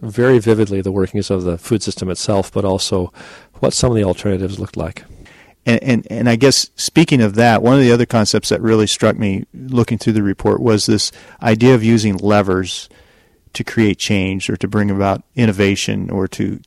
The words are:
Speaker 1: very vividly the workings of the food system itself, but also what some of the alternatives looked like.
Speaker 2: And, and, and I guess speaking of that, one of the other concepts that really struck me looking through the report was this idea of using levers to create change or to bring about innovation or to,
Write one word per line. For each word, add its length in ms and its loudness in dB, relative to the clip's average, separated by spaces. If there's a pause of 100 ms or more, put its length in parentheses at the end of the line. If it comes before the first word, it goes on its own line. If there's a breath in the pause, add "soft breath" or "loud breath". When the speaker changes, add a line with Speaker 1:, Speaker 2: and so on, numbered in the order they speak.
Speaker 1:
very 360 2
vividly 440 0
the 100 -4
workings 380 -2
of 140 -2
the 120 -2
food 260 -2
system 280 -6
itself, 420 -2
but 120 -2
also 480 -2 (480 loud breath)
what 120 0
some 180 0
of 60 0
the 80 2
alternatives 540 -2
looked 180 -10
like. 280 -8 (600 loud breath)
Speaker 2:
And, 180 2
and, 280 -2
and 180 -2
I 80 2
guess 400 2
speaking 460 2
of 140 0
that, 260 4
one 120 4
of 60 4
the 120 6
other 120 2
concepts 460 0
that 100 0
really 260 2
struck 320 0
me 360 -4
looking 420 -2
through 160 -2
the 100 0
report 380 0
was 240 0
this 260 0 (320 loud breath)
idea 320 4
of 80 2
using 360 2
levers 720 0 (640 soft breath)
to 100 -8
create 340 0
change 520 -2
or 60 -4
to 120 -4
bring 220 -2
about 320 -2 (140)
innovation 760 0
or 180 -4
to, 380 -6